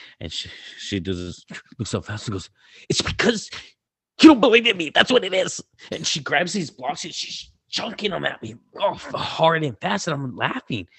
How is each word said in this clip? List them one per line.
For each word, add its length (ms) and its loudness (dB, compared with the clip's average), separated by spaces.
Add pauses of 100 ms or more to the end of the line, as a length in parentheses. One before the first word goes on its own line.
(200)
And 120 -10
she, 160 -10 (300)
she 220 -4
does 180 -4 (300)
this, 120 -14 (180)
looks 120 -6
so 120 -2
fast 260 -10
and 60 -2
goes, 160 -8 (380)
"It's 140 0
because 480 -2 (720)
you 80 12
don't 100 8
believe 260 6
in 100 0
me. 140 -4
That's 220 4
what 120 4
it 100 -4
is." 280 -2 (300)
And 140 -6
she 140 -2
grabs 340 0
these 160 -2
blocks, 340 -8
and 100 -12
she's 360 -10 (200)
chunking 420 -4
them 120 -4
at 180 -4
me, 120 -10 (260)
oh, 140 2
f-, 200 -14
hard 500 2
and 160 -4
fast, 280 -2
and 60 0
I'm 220 -6
laughing. 500 -2 (120)